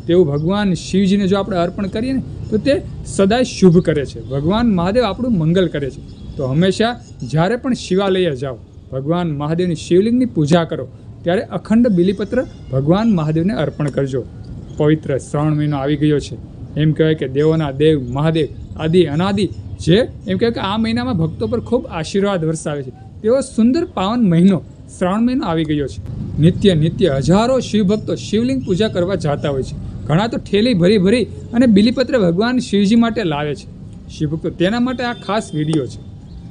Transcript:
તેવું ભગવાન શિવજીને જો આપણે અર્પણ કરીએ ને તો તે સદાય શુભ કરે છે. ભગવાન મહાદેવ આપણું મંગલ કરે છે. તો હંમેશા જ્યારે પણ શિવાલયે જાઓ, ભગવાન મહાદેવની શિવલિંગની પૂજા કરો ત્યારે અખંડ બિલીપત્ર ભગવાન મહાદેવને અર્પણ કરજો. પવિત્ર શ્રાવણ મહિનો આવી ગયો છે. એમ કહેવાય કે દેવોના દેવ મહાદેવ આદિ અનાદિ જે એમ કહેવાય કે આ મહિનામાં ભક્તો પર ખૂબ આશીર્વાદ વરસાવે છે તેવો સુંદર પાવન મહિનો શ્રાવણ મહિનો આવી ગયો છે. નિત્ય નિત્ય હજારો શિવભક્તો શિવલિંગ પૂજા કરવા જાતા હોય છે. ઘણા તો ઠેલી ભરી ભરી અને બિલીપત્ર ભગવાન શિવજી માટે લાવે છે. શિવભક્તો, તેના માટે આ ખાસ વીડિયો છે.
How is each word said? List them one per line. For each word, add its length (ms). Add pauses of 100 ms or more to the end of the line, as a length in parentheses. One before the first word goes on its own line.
તેવું 200
ભગવાન 460
શિવજીને 540
જો 100
આપણે 200
અર્પણ 300
કરીએ 260
ને 100 (260)
તો 80
તે 240 (240)
સદાય 380
શુભ 360
કરે 260
છે. 160
ભગવાન 540
મહાદેવ 280
આપણું 340
મંગલ 300
કરે 220
છે. 480
તો 100
હંમેશા 520 (300)
જ્યારે 260
પણ 180
શિવાલયે 640
જાઓ, 220 (340)
ભગવાન 400
મહાદેવની 440
શિવલિંગની 500
પૂજા 380
કરો 240 (360)
ત્યારે 180
અખંડ 460
બિલીપત્ર 580 (260)
ભગવાન 400
મહાદેવને 420
અર્પણ 360
કરજો. 340 (540)
પવિત્ર 400
શ્રાવણ 380
મહિનો 220
આવી 200
ગયો 220
છે. 180 (380)
એમ 160
કહેવાય 240
કે 120
દેવોના 440
દેવ 380
મહાદેવ 380 (300)
આદિ 260
અનાદિ 460 (300)
જે 160 (320)
એમ 100
કહેવાય 140
કે 80
આ 180
મહિનામાં 400
ભક્તો 300
પર 120
ખૂબ 260
આશીર્વાદ 600
વરસાવે 380
છે 60 (320)
તેવો 200
સુંદર 440
પાવન 440
મહિનો 340 (340)
શ્રાવણ 240
મહિનો 240
આવી 180
ગયો 240
છે. 140 (400)
નિત્ય 320
નિત્ય 440
હજારો 420
શિવભક્તો 560
શિવલિંગ 500
પૂજા 220
કરવા 280
જાતા 340
હોય 140
છે. 420
ઘણા 220
તો 100
ઠેલી 360
ભરી 240
ભરી 260
અને 420
બિલીપત્ર 540
ભગવાન 380
શિવજી 380
માટે 280
લાવે 320
છે. 120 (420)
શિવભક્તો, 400
તેના 300
માટે 240
આ 100
ખાસ 400
વીડિયો 340
છે. 120 (520)